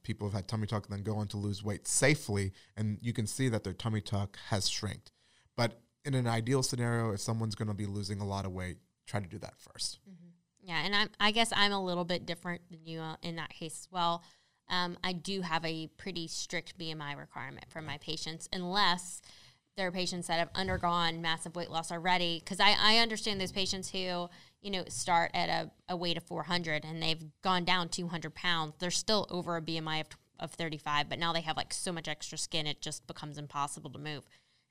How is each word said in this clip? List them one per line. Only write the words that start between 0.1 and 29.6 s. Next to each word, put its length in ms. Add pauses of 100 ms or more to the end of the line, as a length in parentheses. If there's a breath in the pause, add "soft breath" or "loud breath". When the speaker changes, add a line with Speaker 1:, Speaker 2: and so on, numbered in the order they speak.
Speaker 1:
have 60
had 140
tummy 180
tuck 220
and 80
then 80
go 140
on 100
to 100
lose 240
weight 260
safely, 640 (240 loud breath)
and 240
you 100
can 160
see 220
that 160
their 80
tummy 260
tuck 380 (100)
has 220
shrinked. 420 (460 soft breath)
But 240 (240)
in 80
an 120
ideal 380
scenario, 480
if 80
someone's 360
gonna 180
be 120
losing 360
a 40
lot 200
of 80
weight, 240 (280)
try 140
to 80
do 120
that 200
first. 400 (100)
Speaker 2:
Mm-hmm. 180 (360)
Yeah, 220
and 100
I'm, 140 (100)
I 120
guess 240
I'm 160
a 120
little 220
bit 200
different 440
than 160
you, 140
uh, 240
in 120
that 140
case 320
as 100
well. 320 (460 soft breath)
Um, 340
I 80
do 300
have 240
a 220 (100)
pretty 300
strict 500
B 140
M 100
I 120
requirement 560
for 120
my 160
patients, 560
unless 680 (540 loud breath)
there 120
are 40
patients 360
that 100
have 160
undergone 680
massive 340
weight 160
loss 200
already. 540
'Cause 140
I, 200
I 180
understand 440
those 100
patients 380
who, 400 (320 loud breath)
you 80
know, 180
start 460
at 160
a, 220 (180)
a 60
weight 220
of 60
four 200
hundred 420
and 160
they've 220 (180)
gone 240
down 240
two 180
hundred 280
pounds. 440
They're 120
still 380
over 280
a 40